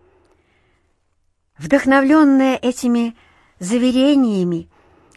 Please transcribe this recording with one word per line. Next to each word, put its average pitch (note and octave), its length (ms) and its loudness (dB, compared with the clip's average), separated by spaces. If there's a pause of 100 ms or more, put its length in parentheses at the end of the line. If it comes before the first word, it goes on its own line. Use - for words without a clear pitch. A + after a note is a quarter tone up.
(1600)
Вдохновленная C4+ 1000 2
этими A#3+ 580 -4 (440)
заверениями, A#3 1080 0 (480)